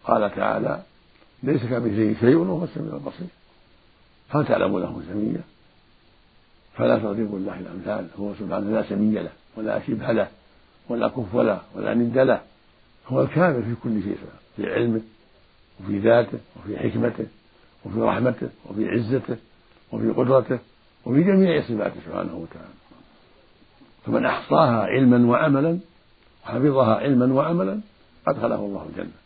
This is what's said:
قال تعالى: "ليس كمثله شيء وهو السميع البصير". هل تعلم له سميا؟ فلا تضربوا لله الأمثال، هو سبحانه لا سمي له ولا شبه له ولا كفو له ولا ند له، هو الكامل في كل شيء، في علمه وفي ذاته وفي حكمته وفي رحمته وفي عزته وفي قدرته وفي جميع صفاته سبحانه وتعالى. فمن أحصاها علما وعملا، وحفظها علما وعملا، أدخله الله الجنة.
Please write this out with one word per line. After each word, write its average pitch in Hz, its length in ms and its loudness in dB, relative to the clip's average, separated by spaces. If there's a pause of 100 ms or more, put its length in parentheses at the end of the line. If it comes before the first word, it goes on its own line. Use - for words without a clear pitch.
قال 107 300 0
تعالى: 107 480 -2 (600)
"ليس 135 200 0
كمثله 110 580 0
شيء 123 160 8
وهو 175 280 0
السميع - 300 -8
البصير". 143 320 -10 (1000)
هل 147 180 -2
تعلم 98 320 0
له 90 300 -6
سميا؟ 107 320 -4 (1400)
فلا 120 220 2
تضربوا 104 400 -4
لله 95 200 -8
الأمثال، 92 500 -8 (100)
هو 101 160 -8
سبحانه 98 360 -6
لا 110 180 -2
سمي 107 260 2
له 90 180 -6 (240)
ولا 107 300 -4
شبه 123 260 -4
له 107 160 0 (600)
ولا 113 200 -2
كفو 113 340 -2
له 104 180 2 (140)
ولا 104 200 -4
ند 117 240 2
له، 131 240 4 (640)
هو 131 160 0
الكامل 147 400 2
في 117 200 -4
كل 110 200 -2
شيء، 98 160 -4 (380)
في 98 160 -4
علمه 113 280 0 (800)
وفي 101 180 -4
ذاته 113 400 4 (180)
وفي 101 220 -10
حكمته 113 480 -2 (580)
وفي 98 160 -4
رحمته 113 480 0 (180)
وفي 98 220 -4
عزته 117 480 -2 (560)
وفي 110 180 0
قدرته 127 480 2 (460)
وفي 135 180 4
جميع 190 400 4
صفاته 101 440 -4
سبحانه 87 280 -6
وتعالى. 82 460 -16 (1200)
فمن 113 200 0
أحصاها 139 560 2
علما 120 480 6
وعملا، 156 480 2 (680)
وحفظها 131 500 4
علما 123 400 2
وعملا، 165 460 0 (460)
أدخله 113 280 0
الله 101 360 -6
الجنة. 90 220 -12 (140)